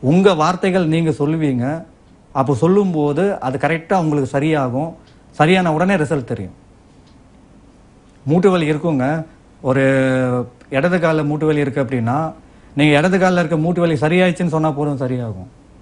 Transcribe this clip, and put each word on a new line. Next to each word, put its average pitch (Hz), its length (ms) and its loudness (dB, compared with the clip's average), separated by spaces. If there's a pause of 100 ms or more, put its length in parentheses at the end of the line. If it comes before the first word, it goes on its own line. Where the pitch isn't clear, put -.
உங்க 180 340 4
வார்த்தைகள் 180 520 0
நீங்க 160 240 0
சொல்லுவீங்க, 147 720 -2 (480)
அப்போ 135 220 0
சொல்லும்போது 170 840 0
அது 131 180 -6
கரெக்டா 160 360 -2
உங்களுக்கு 147 440 0
சரியாகும். 147 560 -2 (360)
சரியான 175 420 2
உடனே 180 220 0
result 147 300 -2
தெரியும். 101 300 -10 (1700)
மூட்டு 180 280 2
வலி 165 220 2
இருக்குங்க, 151 520 -2 (360)
ஒரு 135 200 0 (880)
இடது 175 280 0
கால்ல 156 260 0
மூட்டு 147 220 -2
வலி 151 140 2
இருக்கு 139 220 -2
அப்படின்னா, 127 500 -2 (420)
நீங்க 147 240 4
இடது 185 200 2
கால்ல 180 200 2
இருக்க 165 180 0
மூட்டு 165 240 0
வலி 165 140 2
சரியாயிடுச்சுன்னு 175 520 2
சொன்னா 156 240 0
போதும், 139 380 -4
சரியாகும். 117 380 -6 (360)